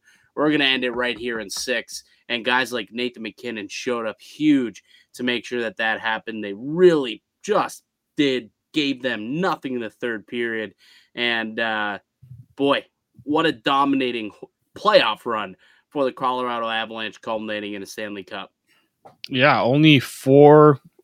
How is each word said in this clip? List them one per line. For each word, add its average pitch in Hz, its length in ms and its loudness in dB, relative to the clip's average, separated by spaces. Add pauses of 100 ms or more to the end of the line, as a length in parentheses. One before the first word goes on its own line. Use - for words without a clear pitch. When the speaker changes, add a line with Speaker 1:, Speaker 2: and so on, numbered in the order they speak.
(360)
Speaker 1:
We're 151 160 0
gonna 143 140 2
end 131 180 2
it 123 80 -2
right 120 260 -4
here 117 220 -6
in 104 100 -10
six." - 540 -6 (240)
And 120 160 -6
guys 123 300 0
like 110 180 -6
Nathan 120 320 -6
MacKinnon 110 460 -10
showed 120 360 -6
up 107 160 -10
huge 139 640 0 (300)
to 127 100 -10
make 123 220 -2
sure 123 160 -4
that 110 160 -6
that 110 240 -2
happened. 110 420 -6
They 101 100 -8
really 143 720 2 (180)
just 175 420 -4 (340)
did, 127 320 0 (240)
gave 139 280 -2
them 123 380 -4
nothing 151 360 -2
in 120 60 -4
the 110 80 -8
third 113 380 -8
period. 113 480 -6 (400)
And, 113 440 -4
uh, 107 400 -4 (560)
boy, 139 300 0 (360)
what 156 240 -2
a 156 60 2
dominating 131 800 0 (440)
playoff 127 520 2
run 104 280 -4 (340)
for 143 160 -2
the 127 60 0
Colorado 123 560 -4
Avalanche, 113 540 -6
culminating 107 520 -6
in 101 100 -10
a - 20 -14
Stanley 104 380 -12
Cup. 98 280 -14 (800)
Speaker 2:
Yeah, 131 320 2
only 143 380 6
four 147 800 8 (240)